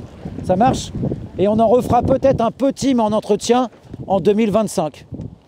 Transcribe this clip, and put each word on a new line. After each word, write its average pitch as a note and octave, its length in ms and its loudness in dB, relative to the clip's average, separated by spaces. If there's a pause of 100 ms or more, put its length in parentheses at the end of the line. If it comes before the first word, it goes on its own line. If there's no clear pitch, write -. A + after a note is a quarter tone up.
(440)
Ça F#3 120 0
marche ? B3+ 360 0 (460)
Et F#3+ 100 2
on G#3+ 120 2
en A3+ 80 4
refera A#3+ 360 2
peut-être C4 380 2
un A3+ 100 0
petit, C4+ 420 -2
mais A#3+ 80 2
en G#3+ 120 0
entretien, A3 560 0 (360)
en F#3+ 140 0
deux F#3+ 140 2
mille G#3+ 180 2
vingt-cinq. F#3 560 -2 (400)